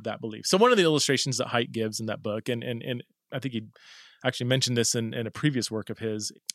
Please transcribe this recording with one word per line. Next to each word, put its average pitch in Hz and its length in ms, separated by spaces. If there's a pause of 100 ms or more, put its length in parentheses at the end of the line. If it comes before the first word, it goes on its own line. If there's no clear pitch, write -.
that 110 160
belief. 110 260
So 185 120
one 240 140
of 233 60
the 185 60
illustrations 143 540
that 123 100
Haidt 120 240
gives 110 300
in 110 60
that 104 140
book, 107 280
and, 117 120
and, 120 220
and 120 180 (300)
I 135 80
think 127 140
he 113 80 (640)
actually 123 220
mentioned 127 280
this 117 180
in, 113 200
in 117 120
a 107 60
previous 131 400
work 107 180
of 107 100
his, 107 340 (220)